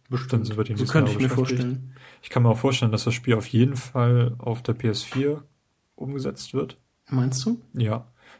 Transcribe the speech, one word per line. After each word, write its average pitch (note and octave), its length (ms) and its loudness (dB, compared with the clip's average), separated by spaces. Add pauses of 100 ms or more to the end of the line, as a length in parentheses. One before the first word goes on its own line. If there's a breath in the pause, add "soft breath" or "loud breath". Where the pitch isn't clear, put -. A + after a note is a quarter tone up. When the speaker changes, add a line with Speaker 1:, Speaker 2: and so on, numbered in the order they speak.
Speaker 1:
Bestimmt. - 240 -6
Speaker 2:
Dann A2 120 2
sind G#2 120 -6
wir G#2+ 80 0
die A2+ 100 -6
Speaker 1:
So G#2+ 80 -2
Speaker 2:
nächsten B2+ 100 -4
Speaker 1:
könnte C#3 200 4
Speaker 2:
Jahre G#2 120 0
Speaker 1:
ich C3 60 4
mir B2+ 60 -2
Speaker 2:
beschäftigt. B2+ 260 0
Speaker 1:
vorstellen. B2+ 340 -6 (260 loud breath)
Speaker 2:
Ich - 80 -16
kann B2+ 120 2
mir A#2 80 8
auch A2+ 80 4
vorstellen, A2 340 2
dass G#2+ 120 0
das A#2 100 0
Spiel - 200 0
auf G#2 120 0
jeden C3 300 4
Fall B2 640 2
auf A#2 240 -6
der A#2+ 120 0
P A#2+ 140 -2
S G#2 140 -2
vier C#3+ 400 -2 (540)
umgesetzt C3+ 580 -8
wird. C#3 240 -6 (300)
Speaker 1:
Meinst B2+ 360 0
du? A#3 160 -2 (140)
Speaker 2:
Ja, A2+ 320 -2 (340 loud breath)